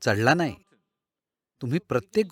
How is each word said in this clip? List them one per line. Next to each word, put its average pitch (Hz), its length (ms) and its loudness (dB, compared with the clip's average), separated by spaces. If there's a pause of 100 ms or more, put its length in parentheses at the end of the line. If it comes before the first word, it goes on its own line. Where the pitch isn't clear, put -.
चढला 117 320 2
नाही. 160 200 -2 (1080)
तुम्ही 135 160 -2
प्रत्येक 180 540 -2